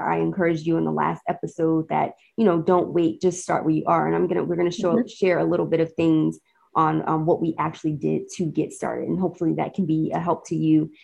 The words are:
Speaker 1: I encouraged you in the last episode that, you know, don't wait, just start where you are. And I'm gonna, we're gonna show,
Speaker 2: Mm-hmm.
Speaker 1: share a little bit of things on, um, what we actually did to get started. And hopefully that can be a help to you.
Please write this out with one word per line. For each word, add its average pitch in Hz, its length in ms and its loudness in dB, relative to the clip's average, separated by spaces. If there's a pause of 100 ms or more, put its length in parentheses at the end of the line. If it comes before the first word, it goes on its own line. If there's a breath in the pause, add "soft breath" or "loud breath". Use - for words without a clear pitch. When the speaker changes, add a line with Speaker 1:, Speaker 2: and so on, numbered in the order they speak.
(100)
Speaker 1:
I 165 80 -2
encouraged 165 480 0
you 165 120 0
in 165 60 -2
the 156 80 -2
last 156 360 -2
episode 160 640 -2
that, 156 220 0 (240 soft breath)
you 226 80 2
know, 170 180 4
don't 180 300 2
wait, 165 280 0
just 180 220 0
start - 220 -2
where 160 100 2
you 156 120 0
are. 165 200 2
And 165 100 0
I'm 175 120 2
gonna, 175 160 0
we're 170 120 -4
gonna 175 140 0
show, 175 260 0
Speaker 2:
Mm-hmm. 240 120 0
Speaker 1:
share 180 320 0
a 165 40 2
little 165 220 0
bit 160 140 0
of 160 140 -2
things 160 440 2 (340)
on, 156 360 2
um, 160 180 0
what 165 160 4
we 170 160 -2
actually 156 360 -2
did 156 420 -2
to 190 80 -2
get 151 280 -2
started. 123 360 -6
And 170 100 -2
hopefully 170 360 -2
that 160 200 -4
can 190 120 -2
be 156 280 0
a 160 60 -2
help 175 280 -2
to 175 80 -4
you. 156 360 2 (120)